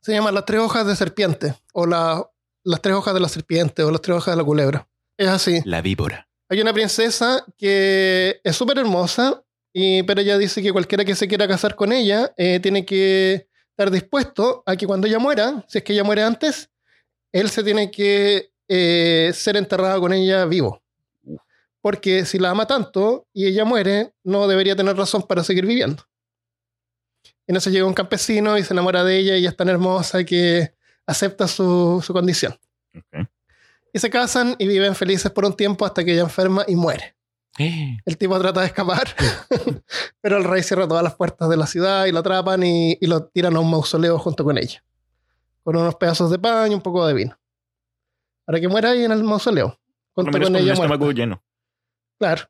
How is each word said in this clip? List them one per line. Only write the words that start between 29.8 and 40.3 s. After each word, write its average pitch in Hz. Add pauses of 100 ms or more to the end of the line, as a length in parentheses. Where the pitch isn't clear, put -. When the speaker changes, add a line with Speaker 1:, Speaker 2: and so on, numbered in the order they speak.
Speaker 1:
que 175 (320)
acepta 196
su, 180
su 175
condición. 180 (400)
Speaker 2:
Ok. 87 (640)
Speaker 1:
Y 214
se 233
casan 247
y 196
viven 196
felices 190
por 196
un 202
tiempo 202
hasta 180
que 175
ella 170
enferma 190
y 175
muere. 165 (420)
Speaker 3:
Eh. 151
Speaker 1:
El 165
tipo 185
trata 185
de 185
escapar, 185
<laughs> -
pero 202